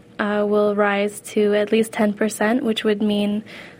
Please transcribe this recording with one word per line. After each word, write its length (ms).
uh, 280
will 280
rise 480
to 300
at 180
least 220
ten 200
percent, 500
which 220
would 160
mean 420